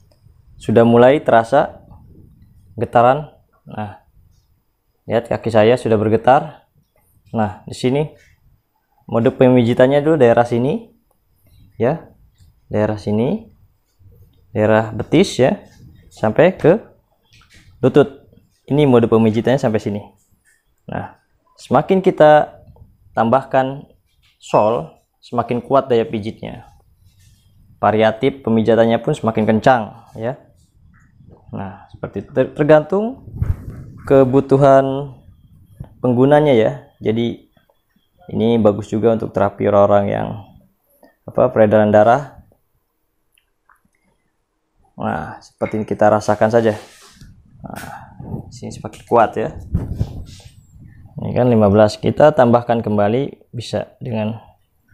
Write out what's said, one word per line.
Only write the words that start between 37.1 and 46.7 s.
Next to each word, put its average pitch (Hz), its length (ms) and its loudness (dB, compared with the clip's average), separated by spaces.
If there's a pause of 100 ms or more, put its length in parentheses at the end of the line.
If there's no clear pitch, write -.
ini 113 240 0
bagus 104 320 0
juga 113 240 0
untuk 107 160 -8
terapi 101 400 -2
orang-orang 101 400 2
yang, 107 180 -6 (1000)
apa, 123 240 -2
peredaran 107 400 2
darah. 117 520 2 (2500)
Nah, - 480 -10
seperti - 400 -8
ini 104 40 -10
kita 104 240 2
rasakan 107 400 0
saja. 113 280 0 (840)